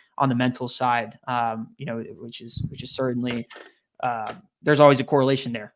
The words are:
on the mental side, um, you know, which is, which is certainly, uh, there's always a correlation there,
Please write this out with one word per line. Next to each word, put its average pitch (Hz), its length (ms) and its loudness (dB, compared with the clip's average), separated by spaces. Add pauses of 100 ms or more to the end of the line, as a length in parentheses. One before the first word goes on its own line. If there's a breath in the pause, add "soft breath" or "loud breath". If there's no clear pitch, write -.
(180)
on 135 100 2
the 127 60 2
mental 123 340 0
side, 120 500 -2 (100)
um, 117 500 -4
you 139 80 -12
know, 117 180 -8 (140)
which 117 240 -16
is, 113 260 -10
which 143 140 -16
is 127 80 -12
certainly, 123 560 -4 (540 soft breath)
uh, 117 340 -4 (260)
there's 147 200 4
always 143 200 8
a 127 40 -2
correlation 135 460 2
there, 107 260 -10